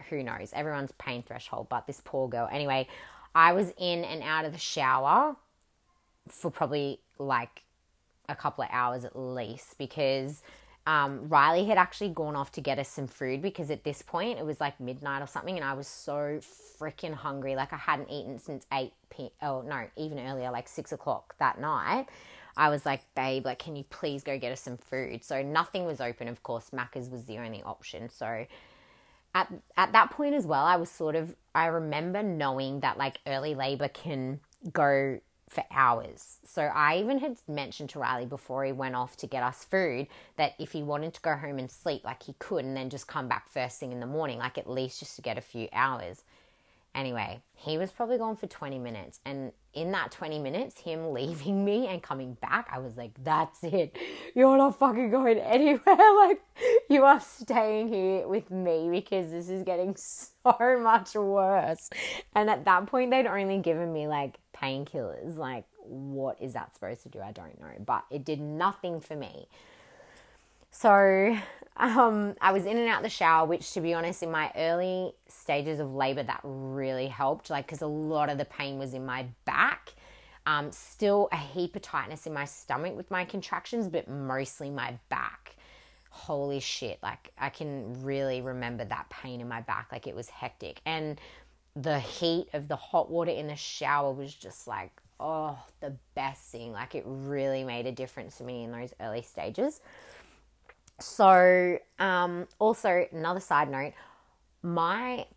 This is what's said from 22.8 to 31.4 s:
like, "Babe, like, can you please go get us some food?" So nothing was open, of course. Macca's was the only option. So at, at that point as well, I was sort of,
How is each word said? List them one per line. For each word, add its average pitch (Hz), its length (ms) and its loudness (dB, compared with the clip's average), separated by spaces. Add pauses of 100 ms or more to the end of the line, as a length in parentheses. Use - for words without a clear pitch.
like, 135 160 -2 (100)
"Babe, 131 320 -2
like, 127 140 -4
can 156 160 -12
you 139 80 -10
please 139 400 -6
go 139 160 -6
get 123 120 -4
us 131 100 -10
some 123 160 -10
food?" 123 460 -8
So 139 200 -4
nothing 165 420 0
was 143 160 -6
open, 120 260 -6
of 120 140 -12
course. 117 300 -8
Macca's 123 360 -8
was 127 180 -12
the 113 120 -12
only 113 240 -10
option. - 480 -14
So 113 380 -8 (880)
at, 185 180 0 (240)
at 185 140 4
that 220 180 8
point 285 240 -2
as 233 140 0
well, 143 180 2
I 180 100 8
was 170 140 0
sort 156 260 -4
of, 165 200 -4 (180)